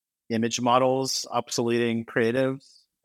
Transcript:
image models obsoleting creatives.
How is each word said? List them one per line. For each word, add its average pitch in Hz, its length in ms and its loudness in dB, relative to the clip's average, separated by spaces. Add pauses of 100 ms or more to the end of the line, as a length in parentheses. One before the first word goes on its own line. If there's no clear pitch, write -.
(280)
image 113 320 0
models 131 720 2
obsoleting 117 720 -2
creatives. 131 800 -2 (220)